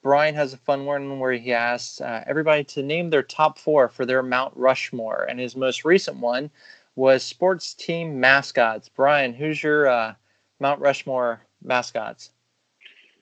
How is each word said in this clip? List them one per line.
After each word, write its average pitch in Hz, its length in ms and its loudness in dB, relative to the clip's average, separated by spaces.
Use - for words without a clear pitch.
Brian 147 320 4
has 143 200 -2
a 131 40 -18
fun 139 280 -2
one 139 340 -6
where 127 140 0
he 120 180 -4
asks, 120 480 -2
uh, 113 260 -6
everybody 151 380 2
to - 180 -8
name 165 280 -4
their 143 140 4
top - 360 0
four 147 300 4
for - 160 -6
their 131 180 0
Mount 127 320 -2
Rushmore, 127 760 -2
and 123 100 -8
his 123 160 -8
most 131 280 -4
recent 160 340 2
one 123 320 -4
was 131 280 4
sports - 500 -2
team 165 460 -6
mascots. 127 680 2
Brian, 135 460 2
who's 147 280 -6
your, 151 260 2
uh, 113 260 2
Mount 139 200 0
Rushmore 131 640 -2
mascots? 120 680 -4